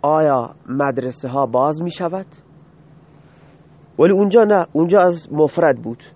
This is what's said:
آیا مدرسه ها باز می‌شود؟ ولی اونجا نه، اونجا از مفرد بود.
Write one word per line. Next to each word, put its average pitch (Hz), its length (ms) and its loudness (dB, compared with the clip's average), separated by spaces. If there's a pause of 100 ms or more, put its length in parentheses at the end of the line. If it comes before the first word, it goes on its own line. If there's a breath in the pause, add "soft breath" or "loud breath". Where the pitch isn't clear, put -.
آیا 143 520 0 (140)
مدرسه 131 600 -6
ها 135 180 -2
باز 151 360 -2
می‌شود؟ 175 440 -8 (1700 soft breath)
ولی 175 140 4
اونجا 202 320 4
نه، 202 280 2
اونجا 170 280 2
از 175 320 0
مفرد 147 500 0
بود. 113 200 -12 (140)